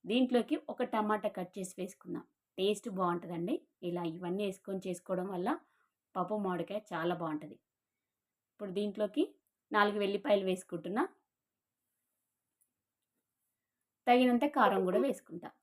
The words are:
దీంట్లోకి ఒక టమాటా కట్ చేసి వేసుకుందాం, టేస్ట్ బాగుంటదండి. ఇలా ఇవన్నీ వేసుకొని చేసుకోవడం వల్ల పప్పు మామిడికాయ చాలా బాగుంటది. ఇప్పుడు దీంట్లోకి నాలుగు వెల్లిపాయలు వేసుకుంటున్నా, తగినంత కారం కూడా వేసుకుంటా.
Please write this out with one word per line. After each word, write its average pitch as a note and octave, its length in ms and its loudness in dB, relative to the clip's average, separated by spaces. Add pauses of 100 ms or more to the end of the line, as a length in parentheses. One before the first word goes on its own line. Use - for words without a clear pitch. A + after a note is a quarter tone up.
దీంట్లోకి B3 540 2 (100)
ఒక - 140 -4 (140)
టమాటా G#3+ 420 0
కట్ F3+ 160 -8
చేసి F#3 240 -8
వేసుకుందాం, F3+ 460 -8 (340)
టేస్ట్ G#3 320 0
బాగుంటదండి. F3 640 -2 (320)
ఇలా F3 160 -4 (100)
ఇవన్నీ F3+ 320 -4
వేసుకొని F#3+ 380 -6
చేసుకోవడం F#3 460 -4
వల్ల F#3 200 -4 (680)
పప్పు F#3 300 -2
మామిడికాయ F3+ 440 -2
చాలా F3 260 -2
బాగుంటది. D3+ 420 -6 (960)
ఇప్పుడు G3+ 280 -10
దీంట్లోకి G#3 460 0 (460)
నాలుగు G#3 280 4
వెల్లిపాయలు G3+ 460 2
వేసుకుంటున్నా, F#3 580 -2 (3000)
తగినంత B3 380 6 (120)
కారం G3+ 280 4
కూడా F#3 200 4
వేసుకుంటా. - 460 -6 (120)